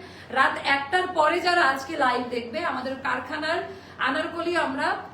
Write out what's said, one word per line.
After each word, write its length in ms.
রাত 340
একটার 440
পরে 320
যারা 220
আজকে 360
লাইভ 320
দেখবে, 360
আমাদের 380
কারখানার 600
আনারকলি 600
আমরা 400